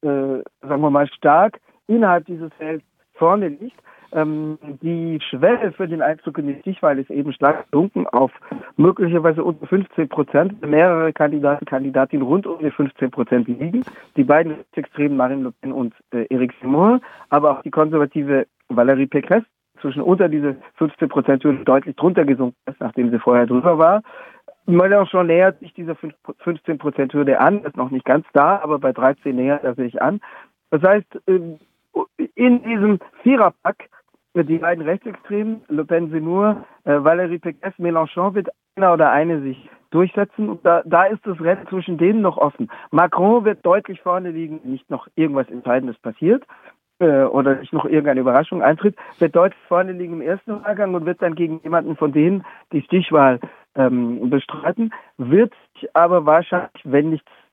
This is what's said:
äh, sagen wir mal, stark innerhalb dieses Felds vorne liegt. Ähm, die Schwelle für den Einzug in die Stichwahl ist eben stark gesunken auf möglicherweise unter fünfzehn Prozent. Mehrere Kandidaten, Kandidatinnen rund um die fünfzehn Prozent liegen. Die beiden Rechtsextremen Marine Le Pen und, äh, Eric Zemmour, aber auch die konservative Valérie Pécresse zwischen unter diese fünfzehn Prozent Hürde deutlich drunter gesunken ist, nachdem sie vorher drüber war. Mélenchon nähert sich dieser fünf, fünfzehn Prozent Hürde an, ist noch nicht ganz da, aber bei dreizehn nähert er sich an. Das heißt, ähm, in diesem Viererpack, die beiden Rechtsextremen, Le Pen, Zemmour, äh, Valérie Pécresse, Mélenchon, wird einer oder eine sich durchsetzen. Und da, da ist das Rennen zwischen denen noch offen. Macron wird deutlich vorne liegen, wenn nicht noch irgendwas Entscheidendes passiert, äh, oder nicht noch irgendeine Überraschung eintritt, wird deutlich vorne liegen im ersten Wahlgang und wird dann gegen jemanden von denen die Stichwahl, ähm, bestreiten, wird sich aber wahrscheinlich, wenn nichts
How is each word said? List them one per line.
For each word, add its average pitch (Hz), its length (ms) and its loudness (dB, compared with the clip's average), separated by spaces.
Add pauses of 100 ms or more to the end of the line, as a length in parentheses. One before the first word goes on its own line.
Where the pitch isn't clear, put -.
äh, 156 40 -4
sagen 139 760 -4
wir 151 80 2
mal, 143 180 2
stark 170 520 2 (260)
innerhalb 196 400 2
dieses 165 280 -12
Felds 156 300 -10 (300)
vorne 185 340 2
liegt. 151 320 -12 (320)
Ähm, 156 460 -4 (240)
die 165 400 -4
Schwelle 196 500 0
für 185 160 -8
den 160 140 -4
Einzug 156 340 -4
in 147 100 -4
die 139 140 -6
Stichwahl 165 380 -2
ist 139 120 -8
eben 143 220 -6
stark 147 380 0
gesunken 175 360 0
auf 127 240 2 (460)
möglicherweise 165 680 2
unter 156 240 -4
fünfzehn 180 420 -2
Prozent. 165 560 -2
Mehrere 160 500 2
Kandidaten, 147 500 0
Kandidatinnen 135 640 -2
rund 175 200 0
um 165 120 -8
die 156 120 -2
fünfzehn 135 400 -4
Prozent 123 380 -2
liegen. 165 360 -4 (320)
Die 139 80 2
beiden 151 280 2
Rechtsextremen 147 640 -6
Marine 131 280 -2
Le 123 80 -8
Pen 135 200 -12
und, 123 220 -6 (180)
äh, 117 160 -4
Eric 127 320 -2
Zemmour, 180 400 2 (300)
aber 147 220 2
auch - 100 -6
die 151 80 -10
konservative 147 760 0 (240)
Valérie 127 380 2
Pécresse 175 380 0 (340)
zwischen 139 220 -6
unter 180 260 4
diese 147 280 -2 (180)
fünfzehn 147 340 -4
Prozent 135 340 0
Hürde 147 220 0
deutlich 139 320 0
drunter 170 300 2
gesunken 127 400 -2
ist, 139 140 -14
nachdem 120 300 -2
sie 120 80 -2
vorher 120 280 4
drüber 127 320 2
war. 180 240 4 (640)
Mélenchon 185 580 2
nähert 175 340 2
sich - 140 -20
dieser 165 220 -10
fünf, 151 200 -14 (240)
fünfzehn 165 380 -6
Prozent 143 380 -4
Hürde 143 260 2
an, 190 240 2
ist - 140 -10
noch 127 120 -4
nicht 131 140 -6
ganz 131 300 2
da, 165 280 4
aber 147 160 -2
bei 139 140 -2
dreizehn 131 440 -2
nähert 139 280 -2
er 127 100 -2
sich 123 280 -6
an. 190 180 -2 (500)
Das 151 120 -2
heißt, 196 440 2
ähm, 170 320 0 (800)
in 240 260 4
diesem 214 380 0 (220)
Viererpack, - 680 0 (460)
die 165 220 0
beiden 165 260 -2
Rechtsextremen, 208 840 -6
Le 214 160 -4
Pen, 165 260 -2
Zemmour, 180 540 -2 (200)
äh, 147 80 0
Valérie 165 460 0
Pécresse, 185 440 -10
Mélenchon, 170 520 -2
wird 196 140 -4 (280)
einer 185 180 4
oder 156 160 4
eine 151 320 0
sich 135 260 -10 (220)
durchsetzen. 196 580 -2
Und 190 160 -10
da, 170 220 4
da 170 180 4
ist 214 220 -2
das 180 120 -6
Rennen 175 300 -2
zwischen 185 300 -6
denen 208 240 2
noch 185 160 0
offen. 135 320 -2 (220)
Macron 185 520 2
wird 208 220 -2
deutlich 190 340 0
vorne 180 300 -4
liegen, 160 320 -10
wenn 131 100 -10
nicht 131 160 -12
noch - 180 -10 (100)
irgendwas 143 340 -2
Entscheidendes 123 480 -4
passiert, 170 460 -2 (540)
äh, 143 260 4
oder 139 320 2
nicht - 180 -12
noch 151 100 0
irgendeine 143 360 0
Überraschung 131 420 0
eintritt, 156 340 2 (220)
wird 165 180 0
deutlich 185 320 2
vorne 185 240 0
liegen 175 220 -10
im 160 80 -10
ersten 196 420 -8
Wahlgang 196 300 -2
und 165 100 -4
wird 170 160 -4
dann 170 140 -2
gegen 160 280 -4
jemanden 165 340 -4
von 147 160 -2
denen 175 320 2 (280)
die 143 100 -2
Stichwahl, 151 560 2 (360)
ähm, 123 560 0
bestreiten, 151 640 -4 (260)
wird 160 340 2 (220)
sich - 220 -16
aber 170 300 4
wahrscheinlich, 170 440 0 (140)
wenn 147 260 0
nichts 156 200 -6 (220)